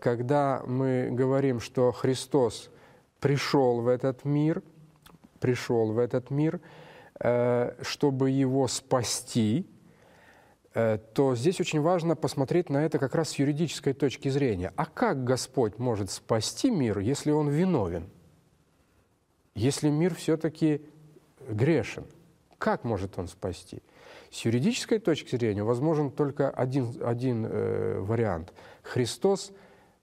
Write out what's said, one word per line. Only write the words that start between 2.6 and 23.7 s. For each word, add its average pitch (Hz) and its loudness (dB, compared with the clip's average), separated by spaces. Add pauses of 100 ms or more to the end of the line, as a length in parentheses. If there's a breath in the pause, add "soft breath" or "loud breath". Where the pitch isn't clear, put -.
пришел 131 2
в 117 0
этот 127 0
мир, 151 0 (760)
пришел 117 0
в 110 -2
этот 123 0
мир, 151 0 (600 loud breath)
э, 120 2
чтобы 135 0
его 135 2
спасти, 120 0 (1080 loud breath)
э, 110 2 (160)
то 135 4
здесь 147 0
очень 160 0
важно 165 2
посмотреть 151 0
на 143 2
это 156 0
как 135 -2
раз 160 0
с - -10
юридической 143 0
точки - -2
зрения. 120 0
А 160 -2
как 165 -2
Господь 123 0
может 110 -2
спасти - -2
мир, 123 0
если 131 0
он 151 2
виновен? 135 0 (1500)
Если 135 0
мир 165 0
все-таки 151 0 (680)
грешен, 113 0 (540)
как - -2
может 95 -4
он 90 -6
спасти? - -10 (480 loud breath)